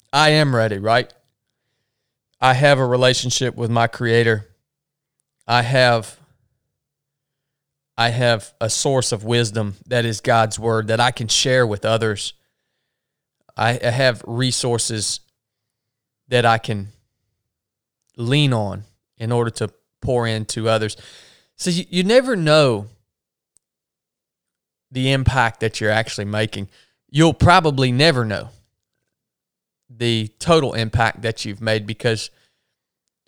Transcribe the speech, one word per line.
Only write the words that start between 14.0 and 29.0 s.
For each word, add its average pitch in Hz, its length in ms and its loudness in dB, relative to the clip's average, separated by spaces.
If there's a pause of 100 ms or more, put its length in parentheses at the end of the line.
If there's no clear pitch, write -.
resources 117 960 -4 (1040)
that 120 180 0
I 113 140 4
can 101 300 -8 (1300)
lean 131 360 0
on 104 300 -4 (340)
in 117 140 -6
order 117 200 0
to 110 200 -6 (300)
pour 120 260 -2
into 110 420 -4
others. 110 280 0 (580)
So - 160 -6
you, 175 180 -2
you 180 140 -2
never 247 320 2
know 147 540 2 (2000)
the 131 220 -2
impact 127 480 0
that 110 220 -4
you're 107 80 0
actually 107 340 -2
making. 104 420 -4 (440)
You'll 156 240 2
probably 147 580 4
never 131 320 2
know 98 240 -6 (1400)